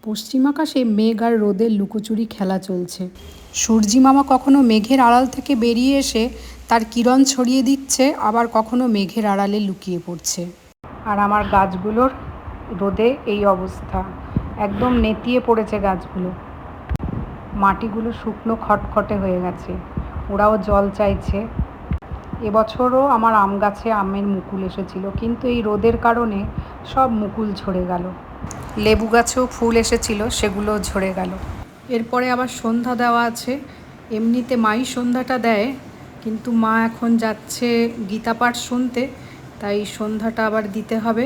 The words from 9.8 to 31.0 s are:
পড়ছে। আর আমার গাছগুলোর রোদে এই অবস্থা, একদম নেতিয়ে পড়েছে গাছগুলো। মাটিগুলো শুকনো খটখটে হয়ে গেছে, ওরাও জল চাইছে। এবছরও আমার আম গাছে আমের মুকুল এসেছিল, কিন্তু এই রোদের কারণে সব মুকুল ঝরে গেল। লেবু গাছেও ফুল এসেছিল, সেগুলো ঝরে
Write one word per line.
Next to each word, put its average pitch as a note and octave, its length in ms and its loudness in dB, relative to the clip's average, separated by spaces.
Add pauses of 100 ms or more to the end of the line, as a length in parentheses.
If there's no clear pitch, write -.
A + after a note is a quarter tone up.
পড়ছে। F3 360 -6 (680)
আর G#3 60 0 (100)
আমার G#3 160 2 (120)
গাছগুলোর G3+ 560 2 (680)
রোদে G3 280 2 (180)
এই G#3 160 -2 (120)
অবস্থা, F#3 440 -6 (680)
একদম G3+ 260 0 (120)
নেতিয়ে A#3 360 0
পড়েছে A3 360 0 (100)
গাছগুলো। F3+ 440 -4 (1300)
মাটিগুলো G#3+ 480 0 (100)
শুকনো A3+ 340 -4 (100)
খটখটে G#3 580 0
হয়ে F#3 220 0
গেছে, F3+ 280 -6 (600)
ওরাও G#3 220 4 (120)
জল G3+ 180 4 (140)
চাইছে। G3 400 0 (1080)
এবছরও B3 540 2 (140)
আমার A3+ 180 4 (100)
আম G3 80 0 (100)
গাছে G#3 260 0 (140)
আমের G3 320 -2
মুকুল F#3+ 260 -6 (100)
এসেছিল, F#3 340 -8 (160)
কিন্তু A#3 240 -4 (100)
এই A#3+ 80 0
রোদের G#3+ 420 2
কারণে A#3 340 2 (540)
সব C4 160 4 (120)
মুকুল G#3 280 -4 (120)
ঝরে F3+ 320 -2
গেল। F3 140 -4 (760)
লেবু G#3+ 300 4
গাছেও A#3+ 300 4 (100)
ফুল A#3 200 2 (100)
এসেছিল, A3+ 360 0 (180)
সেগুলো G#3 340 0 (160)
ঝরে F#3+ 300 -2